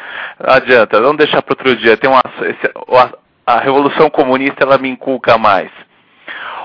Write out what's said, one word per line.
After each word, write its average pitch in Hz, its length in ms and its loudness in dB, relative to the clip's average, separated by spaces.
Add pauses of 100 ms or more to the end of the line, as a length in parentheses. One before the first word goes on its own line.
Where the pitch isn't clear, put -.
(400)
não - 140 2
adianta, 120 460 2
vamos 147 180 0
deixar 147 240 0
para - 100 -8
outro 131 240 -2
dia. 110 200 2
Tem 135 140 -2
uma, 127 120 4 (200)
esse, - 300 -6 (760)
a, 123 80 2
a 117 60 2
Revolução 139 500 2
Comunista, 135 540 -2
ela 135 140 2
me 131 100 -6
inculca 127 500 -2
mais. 98 320 0 (960)